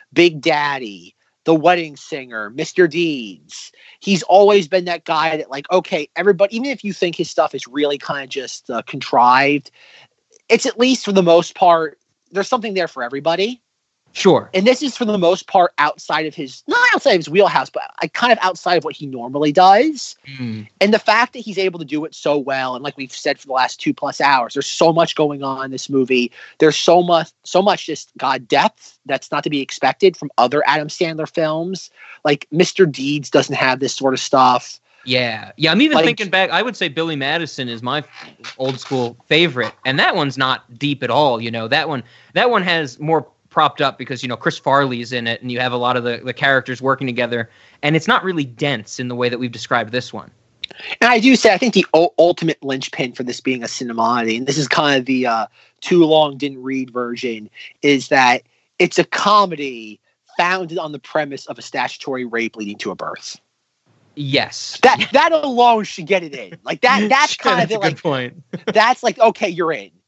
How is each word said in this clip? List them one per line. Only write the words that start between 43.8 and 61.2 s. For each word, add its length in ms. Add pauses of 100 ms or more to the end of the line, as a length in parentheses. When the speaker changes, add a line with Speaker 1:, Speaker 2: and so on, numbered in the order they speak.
Speaker 2:
up 160
because, 240
you 80
know, 80
Chris 220
Farley's 520
in 140
it, 160
and 100
you 80
have 120
a 60
lot 200
of 60
the, 200
the 100
characters 500
working 240
together, 420 (320)
and 140
it's 140
not 140
really 200
dense 560
in 80
the 80
way 140
that 100
we've 140
described 380
this 220
one. 160 (720)
Speaker 1:
And 80
I 100
do 160
say, 160
I 60
think 160
the 120 (100)
u-, 240
ultimate 420
linchpin 520
for 100
this 160
being 240
a 40
cinemodity, 720
and 80
this 120
is 100
kind 320
of 60
the, 200
uh, 220 (340)
too 240
long 320
didn't 240
read 300
version, 580 (320)
is 280
that 340 (340)
it's 220
a 60
comedy 920 (380)
founded 400
on 140
the 80
premise 480